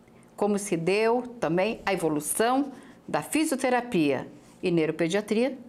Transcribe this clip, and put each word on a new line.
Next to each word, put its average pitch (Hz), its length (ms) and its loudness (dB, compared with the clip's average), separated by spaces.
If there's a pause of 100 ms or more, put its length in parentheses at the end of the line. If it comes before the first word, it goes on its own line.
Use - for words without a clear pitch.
(360)
Como 208 200 0
se 196 200 -2
deu 220 460 2 (180)
também 180 440 0
a 196 80 0
evolução 196 800 0 (380)
da 147 140 -2
fisioterapia 247 1080 0 (340)
e 185 80 0
neuropediatria 185 880 0 (100)